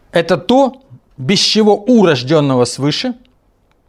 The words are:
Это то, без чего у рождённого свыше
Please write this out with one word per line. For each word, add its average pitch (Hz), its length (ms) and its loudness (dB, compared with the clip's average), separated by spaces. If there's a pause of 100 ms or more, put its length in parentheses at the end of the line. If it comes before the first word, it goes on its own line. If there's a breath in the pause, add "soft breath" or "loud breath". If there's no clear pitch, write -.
(120)
Это 170 240 0
то, 254 460 0 (340)
без 139 220 -2
чего 208 380 2
у 208 280 2
рождённого 135 600 0
свыше 147 500 -4 (760)